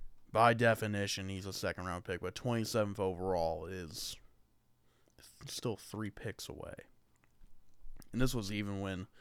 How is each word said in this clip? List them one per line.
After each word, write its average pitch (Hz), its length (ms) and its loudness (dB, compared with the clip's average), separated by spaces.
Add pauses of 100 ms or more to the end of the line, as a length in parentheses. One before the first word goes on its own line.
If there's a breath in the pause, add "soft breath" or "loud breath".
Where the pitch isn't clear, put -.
(380)
by 117 160 10
definition, 104 760 2
he's 95 180 -4
a 95 40 -4
second-round 90 520 -2
pick, 90 180 -2
but 90 140 -4
twenty-seventh 110 640 2
overall 87 680 2
is 90 520 -6 (1000)
th-, - 340 -16
still 117 240 -2
three 104 360 -6
picks - 360 -8
away. - 280 -10 (1400)
And 120 80 2
this 131 140 6
was 101 160 0
even 101 280 -2
when 95 280 -2 (140 soft breath)